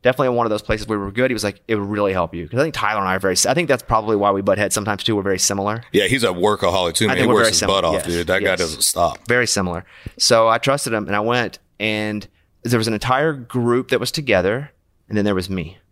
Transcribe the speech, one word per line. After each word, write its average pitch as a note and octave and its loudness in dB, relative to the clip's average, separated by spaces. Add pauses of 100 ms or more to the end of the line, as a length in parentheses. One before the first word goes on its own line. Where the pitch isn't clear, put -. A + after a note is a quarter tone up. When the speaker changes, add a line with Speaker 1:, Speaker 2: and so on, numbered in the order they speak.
Speaker 1:
definitely B2+ 0
one A#2 2
of G#2+ 0
those G#2 -2
places G#2+ -6
where G#2+ -2
we G2 -6
were G2 -8
good. B2+ 0
He B2 -2
was G#2 -4
like, G2 -4
"It A2+ 0
would G2+ -4
really G#2 0
help F2 -2
you." E2 -8
'Cause A#2 -4
I C#3+ 2
think D#3+ -2
Tyler G#2+ -2
and F#2+ 0
I F#2 2
are F#2+ 0
very F#2+ 2
s-, - 0
I C3 2
think E3+ 0
that's C3 0
probably A2 0
why G2+ 2
we G2 0
butt G2 2
heads G2+ 0
sometimes G2+ -4
too. A2+ 0
We're G2 -2
very F#2+ -2
similar. G#2 -2 (100)
Speaker 2:
Yeah, G2+ 4
he's A#2 0
a G#2 2
workaholic F2+ 0
too, A2 2
Speaker 1:
I - 2
Speaker 2:
man. C3 0
Speaker 1:
think - 2
Speaker 2:
He A2+ 2
Speaker 1:
we're A#2+ 4
Speaker 2:
works A2 4
Speaker 1:
very A2 2
Speaker 2:
his - 0
Speaker 1:
similar. G2 2
Speaker 2:
butt - 0
off, E2 2
Speaker 1:
Yes, F2 -2
Speaker 2:
dude. E2+ -2
That F#2+ 2
guy G2+ 2
Speaker 1:
yes. F2+ 0
Speaker 2:
doesn't D#2 -2
stop. E2+ 0 (100)
Speaker 1:
Very A#2+ 2
similar. F2+ -4 (340)
So A2+ 4
I A2+ 2
trusted C3+ -2
him G#2+ -2
and G2+ -2
I G#2 0
went, A#2 0 (220)
and G#2+ -4 (380)
there A#2+ 2
was A2 0
an A2 0
entire C3 0
group B2 0
that B2+ 2
was B2 -4
together, A#2 0 (380)
and G#2+ -4
then G2+ 0
there G2+ 2
was F#2 -2
me. F2 -8 (140)